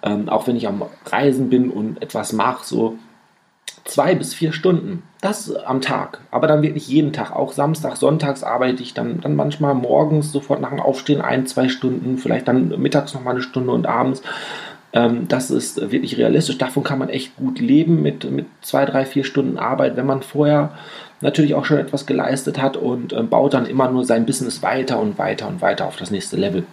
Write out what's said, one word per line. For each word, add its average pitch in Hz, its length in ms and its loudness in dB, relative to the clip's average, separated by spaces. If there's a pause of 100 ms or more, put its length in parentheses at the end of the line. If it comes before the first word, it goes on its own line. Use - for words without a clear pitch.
ähm, 104 240 -2
auch 110 180 0
wenn 120 80 2
ich 117 140 -2
am 101 160 -4 (220)
Reisen 131 440 2
bin 127 180 4
und 110 320 -4
etwas - 320 -6
mache, 110 320 -2
so, 113 320 -2 (880)
zwei 151 300 2
bis - 180 -4
vier 160 200 -2
Stunden, 180 500 0 (180)
das - 340 -4
am - 260 -2
Tag, - 400 -4 (100)
aber 123 160 2
dann 151 160 6
wirklich 151 240 -2
jeden 147 260 2
Tag, 117 200 -6
auch 135 200 -2
Samstag, 143 440 -2
sonntags 143 480 0
arbeite 127 380 0
ich - 120 -12
dann, 120 260 -4
dann 147 140 0
manchmal 147 400 0
morgens 147 560 2
sofort 139 300 -2
nach 127 100 -4
dem 139 80 -4
Aufstehen 139 420 0
ein, 127 260 0
zwei 131 220 0
Stunden, 127 480 -2
vielleicht 120 300 0
dann 127 340 2
mittags 139 320 2
noch 127 120 -8
mal 127 80 -2
eine 127 100 -2
Stunde 127 300 -2
und 120 140 0
abends. 131 360 0 (680)
Ähm, 117 360 2
das 127 220 0
ist 123 400 -2
wirklich 123 280 -2
realistisch, 127 400 4
davon 127 260 -2
kann 135 140 -2
man 131 100 -2
echt - 280 -6
gut 131 220 -2
leben 151 440 4
mit, 139 280 -2
mit 139 160 -4 (140)
zwei, 135 240 2
drei, 135 200 0
vier 135 200 -2
Stunden 131 340 -2
Arbeit, 127 380 0
wenn 123 100 -2
man 135 160 0
vorher 147 500 2 (500)
natürlich 147 320 2
auch 139 100 0
schon 147 140 2
etwas 139 280 -2
geleistet 139 540 -2
hat 135 160 0
und, 123 360 -4
ähm, 113 160 -2
baut 135 260 4
dann 120 120 2
immer 127 240 2
nur 127 140 2
sein 117 220 4
Business - 360 -4
weiter 123 380 0
und 107 180 -2
weiter 101 300 -4
und 95 140 -6
weiter 95 240 0
auf - 100 -8
das 92 140 -10
nächste - 260 -6
Level. - 360 0